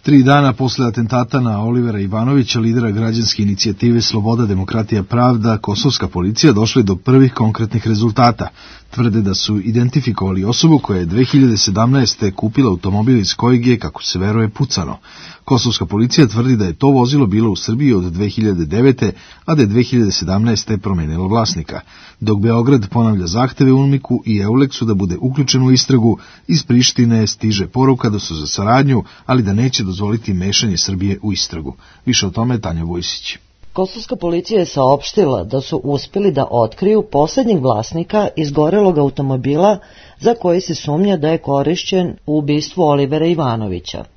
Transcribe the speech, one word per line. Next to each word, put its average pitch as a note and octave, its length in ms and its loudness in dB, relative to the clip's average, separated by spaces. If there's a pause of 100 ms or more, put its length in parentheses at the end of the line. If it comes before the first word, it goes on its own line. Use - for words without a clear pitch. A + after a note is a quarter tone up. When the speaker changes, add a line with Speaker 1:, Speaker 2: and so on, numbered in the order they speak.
Speaker 1:
Tri C#3+ 200 6
dana C#3 300 4
posle C3 340 -2
atentata B2 540 -2
na A2 240 -2
Olivera A#2 360 -2
Ivanovića, A#2 600 0
lidera A2+ 300 0
građanske A2 520 -2
inicijative A2 580 0
Sloboda, A2+ 460 0
demokratija, G2+ 560 -2
pravda, A#2 560 2
kosovska G#2 500 -2
policija G#2+ 440 2
došla A2 280 2
je A2 40 2
do F#2+ 120 0
prvih C3 380 4
konkretnih A2 520 -2
rezultata. A2+ 640 0 (420)
Tvrde A#2 300 0
da G2 140 0
su G#2+ 260 -2
identifikovali G#2+ 840 0
osobu C#3+ 340 4
koja G2+ 200 -2
je F2+ 60 0
dve G2+ 200 2
hiljade B2+ 320 4
sedamnaeste A2 760 0
kupila A2 380 0
automobil G#2 480 0
iz F#2+ 160 -2
kojeg A#2+ 320 2
je, B2 120 2
kako D#2+ 240 -10
se - 160 -6
veruje, G#2+ 300 0
pucano. G#2 500 -4 (460)
Kosovska A#2 420 0
policija A#2 400 2
tvrdi A#2 300 0
da G#2 80 0
je E2+ 100 -2
to C#3 120 0
vozilo C3+ 400 4
bilo G#2+ 240 2
u F2+ 60 -2
Srbiji B2 380 0
od F2+ 100 0
dve F2+ 240 -2
hiljade G2 360 -2
devete, A2 480 2 (320)
a E3 100 -2
da D3 80 4
je G#2+ 40 4
dve A2 160 2
hiljade A2+ 300 2
sedamnaeste G#2 680 -2
promenilo F2+ 500 -2
vlasnika. G2 520 -2 (400)
Dok G#2+ 180 0
Beograd A#2 520 2
ponavlja G#2+ 360 0
zahteve B2+ 460 0
unmiku C3+ 540 0
i G#2 140 0
Euleksu B2+ 440 0
da A2+ 100 0
bude F#2 260 -2
uključen C3 420 0
u B2+ 80 4
istragu, A#2+ 480 2 (300)
iz - 180 0
Prištine A#2 600 2
stiže G2+ 400 -2
poruka B2+ 420 0
da G2+ 100 -2
su - 160 -8
za D2+ 120 -8
saradnju, A#2+ 580 0 (220)
ali B2+ 160 0
da G2 100 0
neće A#2+ 320 0
dozvoliti G#2 480 -4
mešanje F#2+ 440 -2
Srbije G2 460 -4
u G#2 100 -4
istragu. D#2 420 -8 (320)
Više A#2 200 0
o F#2 40 -4
tome A2+ 300 -2
Tanja E2 240 -6
Vojsić. - 520 -8 (360)
Speaker 2:
Kosovska G3 440 -6
policija F3 440 -2
je E3 60 0
saopštila C3+ 800 0
da C3 160 -4
su C#3 240 -6
uspeli D#3 480 -2
da C3+ 180 0
otkriju D3+ 520 2 (100)
poslednjeg E3 500 0
vlasnika D#3+ 720 -2
izgorelog D#3 640 2
automobila C#3+ 800 0 (420)
za A3+ 140 2
koji F#3 260 0
se E3+ 140 -6
sumnja F3+ 420 -2
da D3+ 120 -2
je D#3+ 100 0
korišćen D#3 800 -2 (100)
u D3+ 120 0
ubistvu D3 440 -2
Olivera D3 440 0
Ivanovića. A2+ 760 -4 (120)